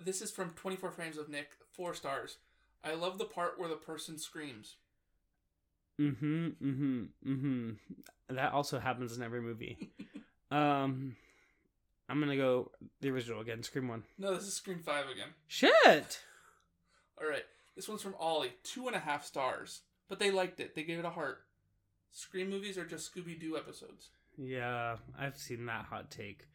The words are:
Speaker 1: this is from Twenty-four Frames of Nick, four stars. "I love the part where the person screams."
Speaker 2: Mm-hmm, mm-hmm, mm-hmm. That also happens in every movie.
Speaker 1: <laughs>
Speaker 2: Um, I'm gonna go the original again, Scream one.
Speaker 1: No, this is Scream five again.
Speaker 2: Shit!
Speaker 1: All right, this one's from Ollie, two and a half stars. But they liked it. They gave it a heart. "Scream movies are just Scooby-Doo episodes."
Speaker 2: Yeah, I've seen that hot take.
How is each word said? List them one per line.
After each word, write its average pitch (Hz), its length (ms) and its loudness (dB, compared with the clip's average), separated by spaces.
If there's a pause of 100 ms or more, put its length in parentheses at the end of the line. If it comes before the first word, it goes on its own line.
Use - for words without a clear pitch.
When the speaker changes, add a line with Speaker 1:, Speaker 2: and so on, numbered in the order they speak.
Speaker 1:
this 190 200 -2
is 202 80 -6
from 180 200 -4
Twenty-four 185 400 -6
Frames 160 260 -8
of 151 120 -8
Nick, 147 220 -8 (220)
four 175 200 -4
stars. - 440 -4 (460)
"I 160 120 -2
love 185 240 -2
the 220 60 0
part 175 340 -2
where 170 100 -2
the 156 60 -2
person 156 420 -8
screams." 143 600 -10 (1200)
Speaker 2:
Mm-hmm, 147 480 2 (160)
mm-hmm, 135 400 2 (240)
mm-hmm. 131 420 0 (640)
That 131 200 2
also 143 260 2
happens 120 380 -2
in 127 60 -4
every 117 180 -4
movie. 117 520 -8
Speaker 1:
<laughs> - 60 -18 (520)
Speaker 2:
Um, 135 640 2 (960)
I'm 139 100 0
gonna 143 160 4
go 127 360 6 (300)
the 139 100 0
original 117 280 -2
again, 113 220 -6
Scream 127 260 -2
one. 113 140 -4 (160)
Speaker 1:
No, 190 160 0
this 185 120 -4
is 196 100 -4
Scream 180 240 -6
five 147 280 0
again. 117 200 -8 (180)
Speaker 2:
Shit! 349 800 10 (1000)
Speaker 1:
All - 80 0
right, - 140 0 (320)
this 185 120 -10
one's 214 140 -4
from 196 180 -6
Ollie, 160 340 2 (100)
two 247 240 -6
and 226 80 0
a 175 40 0
half 147 240 0
stars. - 580 -2 (260)
But 190 100 -6
they 202 140 4
liked 185 280 2
it. - 140 -8
They 156 80 -4
gave 165 160 -2
it 170 80 -2
a 165 60 -2
heart. 165 340 -4 (680)
"Scream 190 380 -4
movies 196 300 -4
are 165 80 -4
just 165 260 -8
Scooby-Doo 165 440 -6
episodes." - 520 -12 (300)
Speaker 2:
Yeah, 120 580 -2 (220)
I've 139 180 -4
seen 120 300 -6
that 107 180 -4
hot - 240 -8
take. - 460 -12